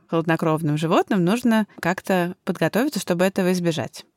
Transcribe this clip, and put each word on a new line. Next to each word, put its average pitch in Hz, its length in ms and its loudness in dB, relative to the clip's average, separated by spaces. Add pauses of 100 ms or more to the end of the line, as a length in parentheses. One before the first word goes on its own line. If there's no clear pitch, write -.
холоднокровным 160 680 0
животным 180 480 2
нужно 220 400 2 (140)
как-то 180 640 -2
подготовиться, 190 560 -2
чтобы 180 260 0
этого 190 280 0
избежать. 170 520 -4 (120)